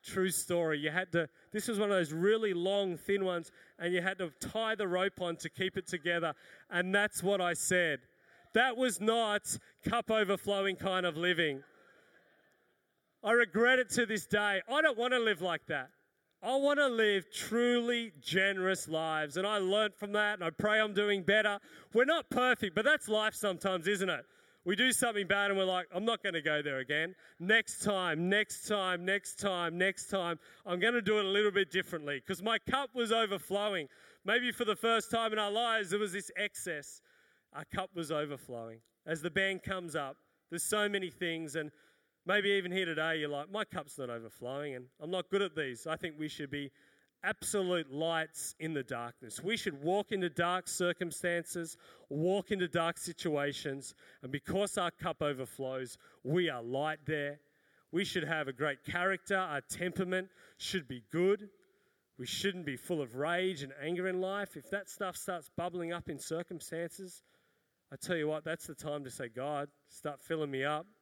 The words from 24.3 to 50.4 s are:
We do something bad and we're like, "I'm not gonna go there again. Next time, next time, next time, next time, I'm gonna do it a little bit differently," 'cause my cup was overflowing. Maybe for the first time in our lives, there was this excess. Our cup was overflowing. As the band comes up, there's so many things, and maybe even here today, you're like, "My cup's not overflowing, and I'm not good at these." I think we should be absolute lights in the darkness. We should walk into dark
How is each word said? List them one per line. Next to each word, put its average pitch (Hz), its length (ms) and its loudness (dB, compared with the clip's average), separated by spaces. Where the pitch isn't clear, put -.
We 190 140 0
do 247 160 6
something 208 340 2
bad 202 240 2
and 196 80 2
we're 190 60 4
like, 185 260 0
"I'm 185 140 -4
not 226 180 2
gonna 170 200 -2
go 151 180 2
there 143 200 -4
again. 156 360 -2
Next 214 440 0
time, 180 460 2
next 202 400 0
time, 185 380 0
next 196 320 -2
time, 175 400 -2
next 185 300 0
time, 170 300 -2
I'm 180 120 -2
gonna 233 220 2
do 214 180 2
it 202 60 2
a 190 40 0
little 208 220 4
bit 185 200 2
differently," 147 500 -4
'cause 180 220 -6
my 220 160 2
cup 262 360 -2
was 233 160 0
overflowing. 202 800 0
Maybe 240 300 2
for 240 140 -2
the 202 100 2
first 226 340 2
time 226 220 0
in 214 60 0
our 208 120 0
lives, 220 380 0
there 196 100 0
was 208 140 0
this 185 240 -6
excess. 180 640 -6
Our 151 100 -10
cup 190 300 -6
was 160 180 -4
overflowing. 123 720 -6
As 160 160 -4
the 170 80 -4
band 190 320 0
comes 180 340 -6
up, 139 220 -4
there's 165 120 -6
so 208 280 2
many 190 180 -2
things, 165 480 -4
and 151 160 -4
maybe 202 240 4
even 190 200 2
here 190 140 0
today, 160 340 0
you're 147 120 -2
like, 147 180 -4
"My 202 160 -4
cup's 147 320 -8
not 127 140 -8
overflowing, 123 640 -8
and 127 160 -12
I'm 156 100 -10
not 180 200 -4
good 196 100 2
at 175 140 -2
these." 135 320 -6
I 160 100 -2
think 156 220 -8
we 156 100 -4
should 147 220 -8
be 143 200 -6
absolute 180 680 -2
lights 160 680 -4
in 160 120 -4
the 143 100 -2
darkness. 120 600 -10
We 208 120 -2
should 147 280 -6
walk 190 280 0
into 185 200 -2
dark 175 360 0